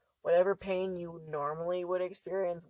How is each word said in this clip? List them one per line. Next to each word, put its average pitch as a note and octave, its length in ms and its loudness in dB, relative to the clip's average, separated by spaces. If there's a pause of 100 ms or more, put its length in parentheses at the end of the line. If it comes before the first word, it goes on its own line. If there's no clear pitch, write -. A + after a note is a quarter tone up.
(220)
whatever F#3 320 6
pain F#3+ 400 -2
you E3+ 340 -8
normally D#3+ 560 -2
would F3+ 160 0
experience F3+ 680 -2